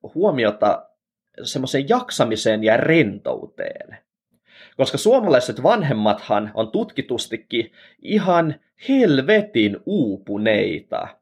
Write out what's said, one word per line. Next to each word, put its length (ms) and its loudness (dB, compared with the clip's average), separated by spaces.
huomiota 680 0
semmoiseen 460 -4
jaksamiseen 720 0
ja 140 4
rentouteen. 1200 -2
Koska 200 0
suomalaiset 680 2
vanhemmathan 920 0
on 180 -4
tutkitustikin 1000 -6
ihan 540 0
helvetin 960 2
uupuneita 1200 -2